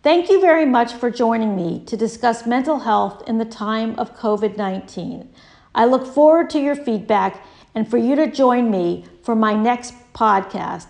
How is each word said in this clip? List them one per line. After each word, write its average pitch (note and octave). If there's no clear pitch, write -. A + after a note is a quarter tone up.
Thank F4
you G4
very D#4+
much A#3+
for A#3+
joining A3+
me E3+
to A3+
discuss A3+
mental C4
health G#3
in A3+
the A3+
time A3
of -
covid G#3
nineteen. F#3+
I A3+
look B3+
forward D#4+
to D4+
your C#4+
feedback G3
and A3
for A#3+
you B3
to D4+
join B3
me F3
for A#3
my A3
next A#3
podcast G3